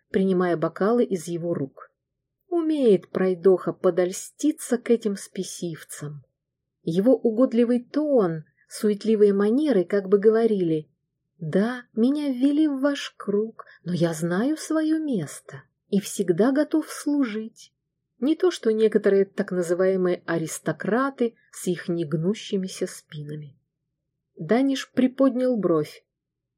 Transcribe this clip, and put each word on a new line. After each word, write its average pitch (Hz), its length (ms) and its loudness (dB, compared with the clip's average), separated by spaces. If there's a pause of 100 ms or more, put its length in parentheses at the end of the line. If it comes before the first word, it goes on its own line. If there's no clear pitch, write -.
принимая 185 460 2
бокалы 185 480 0
из 170 240 -4
его 170 260 -4
рук. - 380 -8 (560)
Умеет 302 640 2
пройдоха 185 640 2
подольститься 190 1040 -2
к 240 120 -6
этим 226 280 0
спесивцам. 156 1080 -12 (600)
Его 190 300 4
угодливый 240 680 2
тон, 220 640 0 (240)
суетливые 208 640 2
манеры 214 500 2
как 196 240 -2
бы 202 100 4
говорили: 202 720 2 (480)
«Да, 202 460 -2 (100)
меня 285 360 0
ввели 285 380 2
в 277 120 -2
ваш 285 380 -2
круг, 208 480 -4 (180)
но 170 100 -6
я 165 200 0
знаю 175 420 -2
свое 311 440 -2
место 202 640 -6 (260)
и 196 100 2
всегда 196 540 0
готов 302 360 0
служить». 226 840 -4 (460)
Не 311 180 0
то 370 120 2
что 233 220 -2
некоторые 208 540 2
так - 260 -6
называемые 180 760 0
аристократы 202 1120 -4 (160)
с - 160 -10
их 180 220 -4
негнущимися 175 960 -4
спинами. 147 720 -14 (800)
Даниш 262 560 0
приподнял 254 640 2
бровь. 165 480 -2 (520)